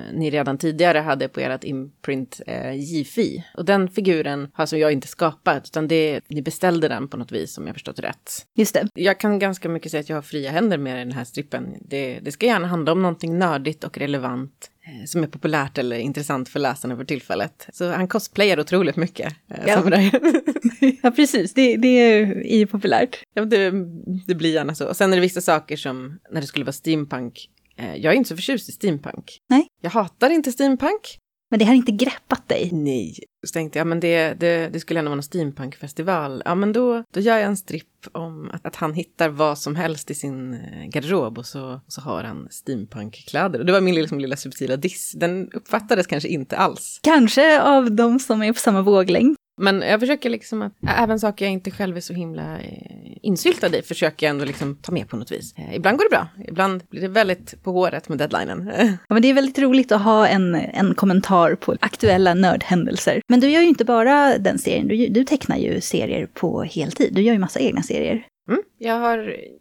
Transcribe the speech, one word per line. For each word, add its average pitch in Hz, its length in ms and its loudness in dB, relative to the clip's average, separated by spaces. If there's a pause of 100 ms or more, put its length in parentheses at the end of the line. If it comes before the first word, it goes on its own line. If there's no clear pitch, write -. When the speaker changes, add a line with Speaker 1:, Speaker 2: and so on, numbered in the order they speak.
(120)
Speaker 1:
ni 156 180 -2
redan 139 280 -2
tidigare 160 400 2
hade 139 300 0
på - 120 -10
ert 131 240 -6
imprint, 135 840 -8
eh, 127 280 -8
Jifi. 151 720 -4 (120)
Och 175 80 -8
den 190 240 2
figuren 160 520 0 (120)
har - 100 -4
alltså 156 140 -2
jag 151 160 4
inte 135 160 -4
skapat, 156 580 -2
utan 156 220 -4
det, 156 400 0
ni 147 140 -6
beställde 165 460 0
den 127 200 -6
på - 80 -12
något 120 160 -10
vis, 82 260 -6
om 76 80 -12
jag 87 100 -10
förstått - 220 -14
rätt. - 340 -10 (240)
Speaker 2:
Just 214 180 2
det. 202 200 0
Speaker 1:
Jag 196 260 0
kan 208 180 0
ganska 190 300 -4
mycket 165 220 -6
säga 151 100 -4
att 147 80 -8
jag 160 80 -6
har 147 60 -6
fria 143 280 -8
händer 180 280 0
med 131 200 -6
den 123 140 -8
här 127 120 -8
strippen. 127 560 -10
Det, 131 420 -8
det 147 100 -10
ska - 140 -2
gärna 202 200 0
handla 165 260 -2
om 185 100 2
någonting 170 360 -2
nördigt 156 460 -4
och - 140 -12
relevant, 131 720 -6 (160)
eh, 127 200 -18
som 175 160 -4
är 151 40 -2
populärt 147 520 -4
eller 123 180 -4
intressant 135 520 -6
för 143 120 -6
läsarna 127 360 -4
för 131 80 -10
tillfället. 123 680 -6
Så 180 180 -4
han 180 180 -2
cosplayar 202 520 0
otroligt 180 360 0
mycket, 160 360 -4 (180)
eh, - 160 -12
Speaker 2:
Ja. 202 80 4
Speaker 1:
samurajen. 190 460 4 (600)
<laughs> 262 220 4
Speaker 2:
Ja, 247 80 4
precis. 247 440 2
Det, 254 220 6
det 233 120 4
är 220 680 4
ju 214 100 6
populärt. 202 560 0 (120)
Speaker 1:
Ja, 208 80 0
men 220 60 -2
det, 196 220 4 (560)
det 180 80 0
blir 160 200 0
gärna 151 200 -2
så. 147 140 -6
Och - 80 -4
sen 190 160 4
är 185 40 4
det 180 60 4
vissa 185 180 0
saker 151 360 0
som, 131 420 -10 (120)
när 160 100 -6
det 143 60 -6
skulle 139 180 -6
vara 139 80 -6
steampunk, 143 800 -6 (260)
eh, 95 200 -10
jag 151 160 2
är 214 40 6
inte 254 120 2
så - 80 -10
förtjust 240 320 -6
i - 40 -16
steampunk. - 640 -6 (120)
Speaker 2:
Nej. 269 160 6 (140)
Speaker 1:
Jag - 100 -6
hatar 226 400 0
inte 294 220 0
steampunk. 277 640 -2 (320)
Speaker 2:
Men 220 80 2
det 220 60 4
har 226 100 8
inte 247 180 4
greppat - 560 -2
dig? - 240 -2
Speaker 1:
Nej. 135 420 -2 (320)
Så - 60 -10
tänkte 156 260 -6
jag, 165 80 0
men 165 140 -2
det, 165 400 0
det, 170 320 0
det 165 80 -6
skulle 165 200 -2
ändå 151 80 -2
vara 143 100 -4
en 143 40 -4
steampunkfestival. 147 1200 -6
Ja, 175 100 -2
men 202 180 0
då, 233 320 0 (100)
då 190 60 -2
gör 226 180 2
jag 208 80 0
en 202 100 -2
stripp - 560 -14
om 160 380 -12
att, - 160 -14
att 165 100 -12
han 156 180 -4
hittar 165 340 -2
vad 147 300 0
som 147 180 -6
helst 160 340 -6
i 147 40 -10
sin, 131 400 -10
eh, 80 340 -14
garderob 143 500 -2
och - 80 -14
så, 131 260 -12
och 131 200 -16
så - 80 -14
har 120 240 -6
han 73 260 -12
steampunkkläder. 131 1080 -6
Och 123 80 -4
det 180 60 4
var 196 80 4
min 185 140 2
liksom 151 260 -2
lilla 135 160 -6
subtila 131 400 -6
diss. - 400 -6
Den 175 360 -4
uppfattades 208 540 -2
kanske 143 220 -4
inte 143 280 -4
alls. - 460 -2
Speaker 2:
Kanske 294 580 6
av 269 320 4
de 233 260 4
som 220 240 0
är 214 100 2
på 226 60 -4
samma 196 240 4
våglängd. 202 540 6 (240)
Speaker 1:
Men 196 200 2
jag 190 200 2
försöker 254 300 0
liksom 220 320 -6
att, 202 100 -8
ä-, - 300 -2
även 220 180 0
saker 208 240 -2
jag 196 80 0
inte 185 180 -6
själv 185 260 -6
är 180 40 -8
så - 120 -12
himla, 160 480 -8
eh, - 640 -18
insyltad 185 540 2
i, 104 60 -2
försöker 156 440 -2
jag 147 40 2
ändå 143 140 -2
liksom 139 320 -6
ta - 160 -10
med 160 160 -4
på 123 80 -8
något 107 160 -10
vis. - 240 -10
Eh, 151 200 -10
ibland 196 220 2
går 392 60 4
det 440 60 2
bra, - 180 0 (200)
ibland 190 420 -2
blir 143 100 -12
det 190 80 -4
väldigt 190 540 0
på 185 100 -4
håret 180 360 0
med 156 100 -4
deadlinen. 151 580 -4
<laughs> - 20 2 (300)
Speaker 2:
Ja, 208 60 0
men 226 80 6
det 254 60 6
är 269 60 6
väldigt 269 240 2
roligt 262 340 4
att 208 100 4
ha 214 240 6
en, 185 280 2
en 180 400 0
kommentar 185 600 4
på - 260 -2
aktuella 190 540 4
nördhändelser. 175 920 2
Men 247 120 6
du 269 80 6
gör 311 120 4
ju 339 80 8
inte 262 160 4
bara 247 540 4
den 196 200 0
serien, - 300 0
du, 226 200 2
du 233 160 4
tecknar - 320 0
ju - 240 -2
serier - 460 -2
på - 360 -4
heltid. 165 520 -2
Du 190 80 2
gör 233 100 4
ju 214 60 2
massa 185 220 -2
egna 220 220 0
serier. - 440 -4 (220)
Speaker 1:
Mm. 285 120 0 (180)
Jag 226 200 -2
har, 233 380 -2 (240)